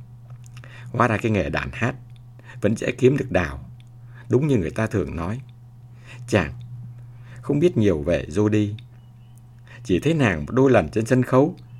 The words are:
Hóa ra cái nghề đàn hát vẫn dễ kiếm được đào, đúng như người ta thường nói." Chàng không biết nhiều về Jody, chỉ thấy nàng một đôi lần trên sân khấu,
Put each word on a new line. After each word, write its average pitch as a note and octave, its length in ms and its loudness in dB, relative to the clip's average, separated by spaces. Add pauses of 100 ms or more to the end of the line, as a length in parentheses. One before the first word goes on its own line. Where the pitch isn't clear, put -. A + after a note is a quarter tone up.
(920)
Hóa A#2 160 2
ra G#2+ 100 2
cái A2 140 0
nghề F2+ 180 2
đàn C#2+ 240 -4
hát B2+ 220 -2 (640)
vẫn A2 160 0
dễ - 140 -4
kiếm B2+ 260 4
được B2+ 140 -6
đào, F2+ 380 -2 (600)
đúng C3 180 2
như C3+ 100 2
người D#2+ 140 -2
ta A2 160 -2
thường D2+ 280 -2
nói." F#2+ 260 -6 (840)
Chàng F2 260 0 (880)
không D3 180 0
biết F3 180 2
nhiều F#2+ 240 2
về D2+ 280 0
Jody, G#2+ 440 2 (1080)
chỉ F#2 160 2
thấy D#3 140 2
nàng G2 320 2
một - 60 -10
đôi C3 200 4
lần F#2 180 4
trên A2+ 160 0
sân B2+ 180 2
khấu, C#3 320 2 (240)